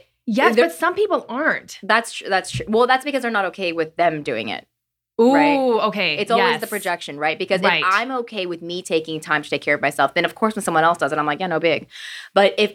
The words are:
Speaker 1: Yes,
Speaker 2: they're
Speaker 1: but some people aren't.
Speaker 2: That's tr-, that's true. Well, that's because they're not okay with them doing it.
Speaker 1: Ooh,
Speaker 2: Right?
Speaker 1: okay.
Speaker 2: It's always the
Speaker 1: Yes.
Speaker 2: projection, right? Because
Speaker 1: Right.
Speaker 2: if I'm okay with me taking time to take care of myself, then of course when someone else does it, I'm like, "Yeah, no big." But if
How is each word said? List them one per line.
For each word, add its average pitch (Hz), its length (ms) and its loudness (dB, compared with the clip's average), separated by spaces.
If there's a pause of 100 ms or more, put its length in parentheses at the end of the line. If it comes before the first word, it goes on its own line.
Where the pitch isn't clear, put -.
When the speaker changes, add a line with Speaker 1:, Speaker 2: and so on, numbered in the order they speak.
(240)
Speaker 1:
Yes, 240 300 2
Speaker 2:
they're 240 120 6
Speaker 1:
but 330 100 -6
some 349 180 0
people 370 340 0
aren't. 247 540 -4
Speaker 2:
That's 220 300 0
tr-, - 160 -12
that's 185 240 -2
true. - 160 -8
Well, 220 180 4
that's 254 180 2
because 277 180 -2
they're 233 100 -4
not 202 140 -2
okay 175 260 -6
with 160 240 -4
them 160 260 0
doing 117 280 -4
it. - 180 -10 (520)
Speaker 1:
Ooh, 247 140 6
Speaker 2:
Right? 285 240 4 (300)
Speaker 1:
okay. 180 280 -2
Speaker 2:
It's 208 140 -4
always 190 260 4
the - 60 -10
Speaker 1:
Yes. 214 80 -6
Speaker 2:
projection, 175 480 -6
right? 151 200 -2
Because 190 220 0
Speaker 1:
Right. 180 220 2
Speaker 2:
if 175 80 0
I'm 226 200 0 (120)
okay 214 240 -8
with 170 160 -8
me 175 200 -8
taking 160 380 -4
time 151 220 -2
to - 80 -16
take 143 120 -2
care 147 120 0
of 143 80 -2
myself, 143 320 2
then 170 100 2
of 170 120 -4
course 214 200 0
when 202 60 -4
someone 165 220 2
else 170 140 4
does 143 140 -2
it, 151 60 -2
I'm 151 80 -2
like, 151 140 -2
"Yeah, 185 80 -2
no 165 120 0
big." 160 260 0 (480)
But 196 220 6
if 208 180 2